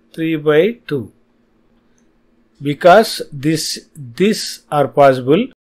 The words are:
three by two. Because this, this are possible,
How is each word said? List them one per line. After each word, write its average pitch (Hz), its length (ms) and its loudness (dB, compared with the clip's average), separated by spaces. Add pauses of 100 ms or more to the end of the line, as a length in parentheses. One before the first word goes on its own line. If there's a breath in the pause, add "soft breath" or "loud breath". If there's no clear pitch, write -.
(120)
three 160 240 -6
by 156 500 0
two. 123 260 -8 (1500)
Because 170 600 2 (100)
this, 156 600 -6
this 160 760 -4
are 147 180 0
possible, 139 600 2 (260)